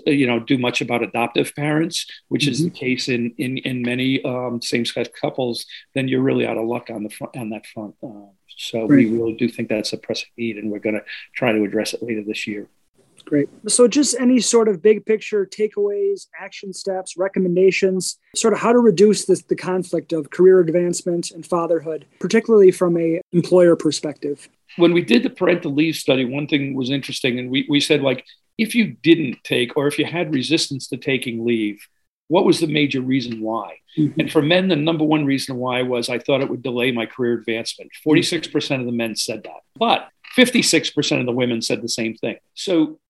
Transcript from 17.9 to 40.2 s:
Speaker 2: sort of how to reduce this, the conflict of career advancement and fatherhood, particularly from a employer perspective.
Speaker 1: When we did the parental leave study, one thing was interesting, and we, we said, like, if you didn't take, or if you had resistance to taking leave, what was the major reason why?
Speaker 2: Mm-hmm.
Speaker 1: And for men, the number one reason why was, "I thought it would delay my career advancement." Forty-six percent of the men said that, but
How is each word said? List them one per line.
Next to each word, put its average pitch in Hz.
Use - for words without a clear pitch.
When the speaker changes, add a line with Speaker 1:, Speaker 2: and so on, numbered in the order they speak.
Speaker 2:
sort 214
of 214
how 220
to 247
reduce 208
this, 185
the -
conflict 175
of 151
career 185
advancement 175
and 165
fatherhood, 165
particularly 214
from 180
a 165
employer 175
perspective. 143
Speaker 1:
When 170
we 175
did 240
the 262
parental 175
leave 156
study, 131
one 139
thing 139
was 131
interesting, 131
and 123
we, 135
we 143
said, 147
like, 135
if 220
you 196
didn't 156
take, 123
or 143
if 147
you 143
had 156
resistance 135
to 131
taking 120
leave, 110
what 175
was 180
the 170
major 147
reason 123
why? 107
Speaker 2:
Mm-hmm. 151
Speaker 1:
And 147
for 156
men, 185
the 170
number 156
one 151
reason 135
why 123
was, 123
"I 123
thought 135
it 123
would 120
delay 123
my 117
career 120
advancement." 113
Forty-six 156
percent 139
of 120
the 120
men 117
said 107
that, 80
but 226